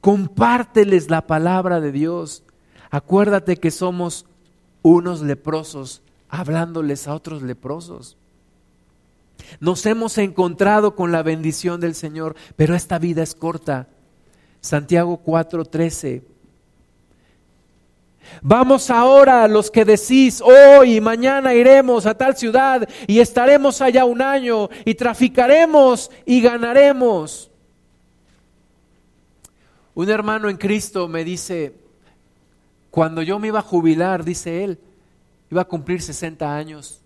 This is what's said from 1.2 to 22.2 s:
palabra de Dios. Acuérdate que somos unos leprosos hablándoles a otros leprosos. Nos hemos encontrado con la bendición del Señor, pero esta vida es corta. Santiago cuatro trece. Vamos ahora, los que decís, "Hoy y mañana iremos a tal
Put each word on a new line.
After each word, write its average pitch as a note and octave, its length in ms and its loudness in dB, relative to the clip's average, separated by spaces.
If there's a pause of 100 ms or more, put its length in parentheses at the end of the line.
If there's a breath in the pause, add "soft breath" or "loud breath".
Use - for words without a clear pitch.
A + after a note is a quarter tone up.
palabra F3 540 -2
de D3 100 -6
Dios. D#3+ 520 -8 (480 soft breath)
Acuérdate F#3+ 640 -2
que E3+ 140 -4
somos F3+ 560 -8 (560)
unos F3 400 2
leprosos D3 800 -10 (260)
hablándoles D#3+ 800 -8
a D3 60 -10
otros D#3 280 -16
leprosos. C#3 760 -16 (1400 soft breath)
Nos E3+ 280 -6
hemos A3+ 320 -4
encontrado G3+ 760 -2
con F3 180 -4
la E3 100 -2
bendición D#3+ 580 -6
del E3+ 140 -6
Señor, D#3+ 420 -14 (200 soft breath)
pero D#3 180 0
esta F3 240 -6
vida E3 240 -4
es D#3 120 -8
corta. D#3+ 540 -8 (720)
Santiago E3+ 560 -2
cuatro E3 480 -4
trece. D#3 580 -6 (2250 loud breath)
Vamos B3 480 2
ahora, B3+ 580 6
los G#3+ 220 0
que A3 160 2
decís, B3 560 2
"Hoy C4 540 10
y G#3+ 40 0
mañana B3+ 540 -2
iremos B3 500 4
a G#3+ 100 -2
tal C4 220 -2